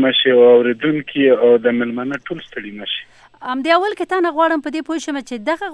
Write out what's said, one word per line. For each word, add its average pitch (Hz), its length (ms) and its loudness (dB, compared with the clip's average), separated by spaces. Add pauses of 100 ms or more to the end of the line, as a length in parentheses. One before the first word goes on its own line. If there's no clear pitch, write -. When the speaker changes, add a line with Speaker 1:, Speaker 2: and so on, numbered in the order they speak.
Speaker 1:
مه 131 80 2
شئ 131 180 2
او 120 340 8
اورېدونکي 139 640 0
او 120 300 4
د 113 80 -2
مېلمانه 123 500 -4
ټول 165 240 -12
ستړي 104 320 -14
مه 104 120 -14
شئ. - 200 -10 (380)
Speaker 2:
همدې 262 280 -4
اول 359 220 0
کې 359 120 -8
تا 370 160 -2
نه 349 120 0
غواړم 320 320 0
په 302 60 -8
دې 311 160 -6
پوه 320 120 -6
شم 285 220 -8
چې 240 140 -12
دغه 302 400 -6